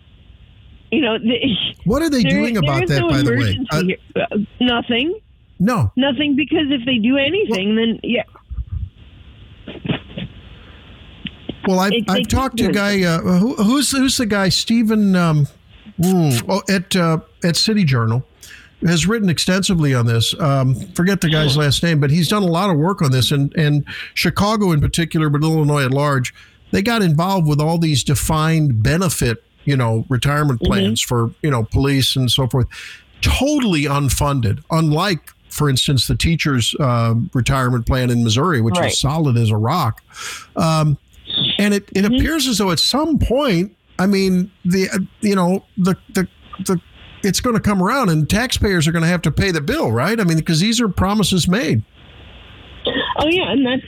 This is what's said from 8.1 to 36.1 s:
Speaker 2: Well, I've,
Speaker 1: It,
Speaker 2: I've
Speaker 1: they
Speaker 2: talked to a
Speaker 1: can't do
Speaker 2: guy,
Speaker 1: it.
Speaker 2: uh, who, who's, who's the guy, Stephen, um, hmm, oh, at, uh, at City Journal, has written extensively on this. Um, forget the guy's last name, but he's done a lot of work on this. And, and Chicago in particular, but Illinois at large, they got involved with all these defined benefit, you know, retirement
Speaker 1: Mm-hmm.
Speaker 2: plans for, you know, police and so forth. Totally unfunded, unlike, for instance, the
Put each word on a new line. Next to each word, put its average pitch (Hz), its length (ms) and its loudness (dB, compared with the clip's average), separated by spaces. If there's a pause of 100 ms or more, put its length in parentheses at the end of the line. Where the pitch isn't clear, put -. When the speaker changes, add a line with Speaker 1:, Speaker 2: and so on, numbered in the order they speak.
Speaker 2:
Well, 185 120 2
I've, 196 140 0
Speaker 1:
It, 220 160 0
Speaker 2:
I've 190 80 0
Speaker 1:
they - 80 0
Speaker 2:
talked 254 340 -2
to - 60 0
a 185 80 0
Speaker 1:
can't - 20 0
do 208 40 0
Speaker 2:
guy, 202 160 0
Speaker 1:
it. 190 100 0
Speaker 2:
uh, 175 340 0
who, 233 160 2
who's, 240 380 2
who's 269 240 0
the 247 100 0
guy, 196 220 0
Stephen, 214 680 2
um, 160 320 4 (560)
hmm, 175 280 2 (180)
oh, 196 200 0
at, 190 280 -2
uh, 165 220 2 (260)
at 170 120 2
City 208 280 2
Journal, 120 400 0 (600)
has 170 220 2
written 208 220 0
extensively 175 680 0
on 120 120 2
this. 117 340 0
Um, 135 340 2 (180)
forget 185 280 0
the 165 100 0
guy's 147 260 2
last 147 280 2
name, 165 160 2
but 139 100 2
he's 160 180 2
done 214 140 0
a 190 80 2
lot 175 180 0
of 175 100 2
work 185 220 0
on 139 120 2
this. 127 180 2
And, 143 260 0
and 147 280 2 (300)
Chicago 208 580 0
in 151 80 2
particular, 156 500 0
but 147 140 0
Illinois 147 400 2
at 127 80 0
large, 139 420 0 (380)
they 190 100 0
got 226 180 0
involved 170 460 2
with 147 140 2
all 165 180 0
these 156 240 0
defined 156 800 0
benefit, 139 640 0 (200)
you 143 120 0
know, 113 320 0
retirement 139 520 0
Speaker 1:
Mm-hmm. - 120 0
Speaker 2:
plans 101 280 0
for, 117 300 0 (140)
you 156 80 2
know, 117 100 0
police 135 540 0
and 127 120 0
so 127 200 2
forth. 123 180 0 (540)
Totally 247 640 0
unfunded, 139 880 0
unlike, 160 580 0 (180)
for 147 220 -2
instance, 131 380 0
the 117 80 0